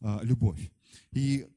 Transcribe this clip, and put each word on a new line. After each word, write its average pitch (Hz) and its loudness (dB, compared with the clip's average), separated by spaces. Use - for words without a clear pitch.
а, 107 -2
любовь. 101 0
И 139 0